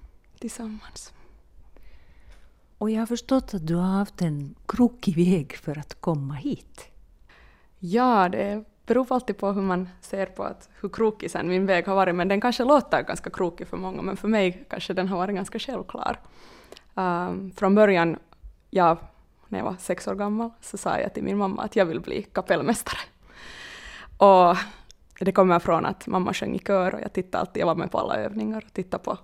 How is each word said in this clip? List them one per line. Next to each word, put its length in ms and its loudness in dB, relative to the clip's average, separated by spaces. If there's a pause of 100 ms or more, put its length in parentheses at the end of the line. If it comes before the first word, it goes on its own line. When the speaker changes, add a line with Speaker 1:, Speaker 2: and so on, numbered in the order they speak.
(400)
Speaker 1:
tillsammans. 760 -12 (1600)
Speaker 2:
Och 120 -2
jag 100 0
har 60 0
förstått 480 -2
att 140 -4
du 80 0
har 220 2
haft 240 -4
en 340 -2 (100)
krokig 500 2
väg 420 2
för 200 -8
att 240 -14
komma 320 -2
hit. 580 -8 (880)
Speaker 1:
Ja, 500 4
det 340 -4 (220)
beror 240 2
alltid 280 -2
på 140 -2
hur 100 -2
man 280 -2 (120)
ser 240 -6
på 180 -8
att, 260 -10 (120)
hur 80 -6
krokig 420 -2
sen 160 -4
min 180 2
väg 200 2
har 100 0
varit, 200 4
men 120 0
den 140 2
kanske 220 0
låter 380 4
ganska 280 -8
krokig 380 -4
för 100 -10
många, 240 -8
men 160 -4
för 100 -6
mig 420 2
kanske 240 -6
den 140 -2
har 100 -2
varit 180 -2
ganska 240 -8
självklar. 600 -6 (760)
Ehm, 560 -4
från 240 2
början, 420 6 (520)
ja, 280 4 (500)
när 120 -8
jag 60 -6
var 140 -6
sex 280 -6
år 80 -4
gammal, 340 -4 (120)
så 160 -14
sa 220 -4
jag 140 -6
till 100 -8
min 140 -2
mamma 260 -2
att 120 -10
jag 100 4
vill 160 -4
bli 220 -6
kapellmästare. 760 -2 (1200)
Och 340 10 (640)
det 120 6
kommer 280 6
från 260 2
att 220 -6
mamma 260 0
sjöng 220 -4
i 40 -4
kör 360 0
och 60 -10
jag 120 -10
tittade 280 -4
alltid, 200 -4
jag 60 2
var 80 2
med 160 -4
på 80 0
alla 160 -2
övningar 500 -4
och 80 -20
tittade 300 -6
på 200 -6